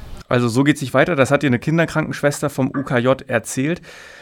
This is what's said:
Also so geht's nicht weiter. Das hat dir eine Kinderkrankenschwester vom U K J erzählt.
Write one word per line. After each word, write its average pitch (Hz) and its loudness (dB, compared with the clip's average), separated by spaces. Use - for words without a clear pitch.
Also 123 2
so 120 2
geht's 147 2
nicht 123 -6
weiter. 156 2
Das 131 4
hat 143 2
dir 147 0
eine 120 2
Kinderkrankenschwester 151 -2
vom 131 -2
U 139 -6
K 127 0
J 127 2
erzählt. 131 -4